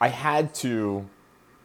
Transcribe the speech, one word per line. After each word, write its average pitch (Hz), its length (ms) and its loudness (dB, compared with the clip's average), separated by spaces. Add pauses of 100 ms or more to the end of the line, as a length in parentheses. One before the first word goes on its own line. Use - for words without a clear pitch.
I 123 80 4
had 147 480 0
to, 104 500 -2 (580)